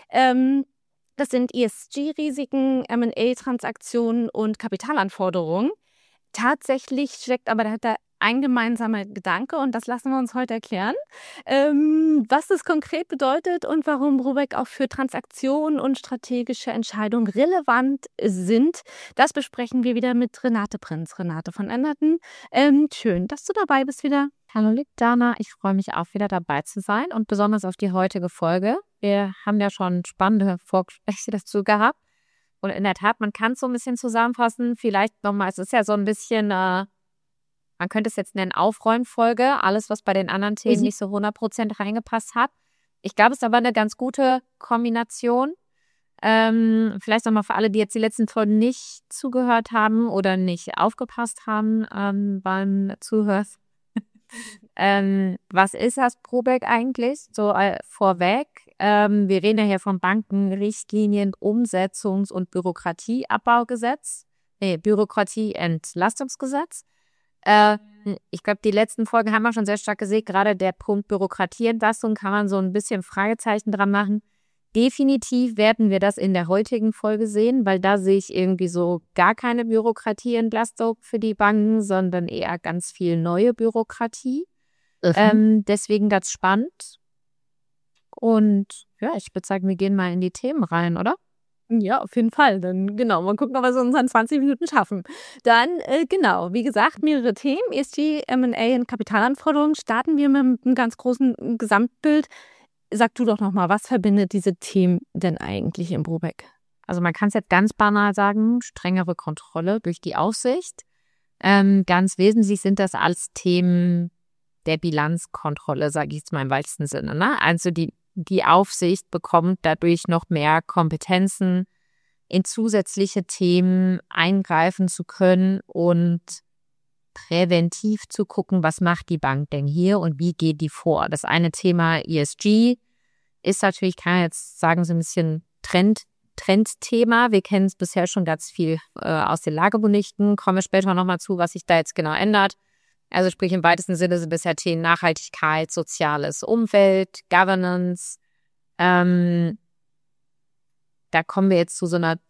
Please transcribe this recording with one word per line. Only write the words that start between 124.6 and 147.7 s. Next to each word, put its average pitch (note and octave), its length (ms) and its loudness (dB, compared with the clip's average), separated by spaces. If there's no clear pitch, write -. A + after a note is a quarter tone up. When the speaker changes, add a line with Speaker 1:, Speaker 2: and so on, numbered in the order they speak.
Speaker 2:
zu - 160 -6
können F#3 640 2
und E3+ 540 0
präventiv F3 920 0
zu - 160 -4
gucken, F#3 380 -2
was D#3+ 180 -2
macht F3 280 0
die E3 100 -2
Bank C#3 320 -2
denn C#3+ 160 -2
hier F3 320 2
und D#3+ 220 -2
wie E3+ 120 0
geht D#3+ 280 -2
die D#3+ 80 -2
vor? - 400 0
Das - 160 -6
eine E3 260 2
Thema E3 560 2
E D#3+ 140 -2
S - 160 -4
G A3+ 400 4
ist - 200 0
natürlich, F#3+ 340 0
kann - 160 -2
man F3+ 100 4
jetzt - 380 -8
sagen, E3+ 240 2
so E3+ 100 -2
ein E3 40 0
bisschen D#3+ 460 -2
Trend, G3 420 2
Trendthema. A#3 960 2
Wir G3 100 4
kennen's F#3+ 320 0
bisher F3+ 320 -2
schon F#3 180 -2
ganz D#3+ 240 -4
viel, D#3+ 300 -2
äh, - 80 -6
aus D#3+ 320 0
den D3+ 140 -4
Lageberichten. G#3 840 2
Kommen F#3 220 0
wir F#3+ 40 0
später F#3+ 320 2
nochmal F3+ 240 0
zu, - 180 -4
was F3 160 -2
sich - 140 -14
da E3+ 100 4
jetzt D#3+ 200 -2
genau D#3 180 -2
ändert. G3+ 400 2
Also F#3 180 2
sprich F3+ 240 -2
im F3+ 100 0
weitesten F3 320 2
Sinne F3 220 0
sind E3 140 -6
bisher E3 260 -2
Themen E3 240 -2
Nachhaltigkeit, D#3+ 880 0
soziales D3+ 720 -4
Umwelt, G3 880 2
Governance. F3+ 880 0